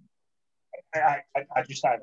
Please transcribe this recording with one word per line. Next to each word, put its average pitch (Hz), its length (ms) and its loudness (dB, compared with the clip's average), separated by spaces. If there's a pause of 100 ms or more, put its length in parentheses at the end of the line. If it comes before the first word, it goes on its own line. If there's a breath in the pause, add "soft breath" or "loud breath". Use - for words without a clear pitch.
(920)
I, 151 240 2 (180)
I, - 60 0 (140)
I 131 80 4
just, 135 220 -6
I, 123 180 4